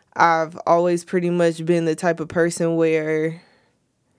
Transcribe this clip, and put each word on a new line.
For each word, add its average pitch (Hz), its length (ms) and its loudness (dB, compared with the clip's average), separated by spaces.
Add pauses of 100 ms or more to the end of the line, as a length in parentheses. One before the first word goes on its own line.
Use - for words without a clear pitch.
(140)
I've 165 420 2 (100)
always 175 380 2
pretty 175 260 -2
much 170 340 0
been 170 200 0
the 156 120 -2
type 165 240 -2
of 156 80 -10
person 165 480 0
where 160 680 0 (760)